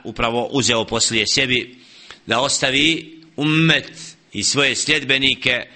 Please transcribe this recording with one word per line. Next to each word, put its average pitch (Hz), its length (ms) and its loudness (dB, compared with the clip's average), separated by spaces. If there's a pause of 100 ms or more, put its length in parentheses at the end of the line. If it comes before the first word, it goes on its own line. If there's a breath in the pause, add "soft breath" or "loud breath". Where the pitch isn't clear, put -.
upravo 117 480 -2
uzeo 117 340 2
poslije 110 420 0
sebi 127 480 -2 (500 loud breath)
da 113 140 0
ostavi 139 800 0 (160)
ummet 156 560 2 (420)
i 104 100 -4
svoje 135 320 2
sljedbenike 135 1000 0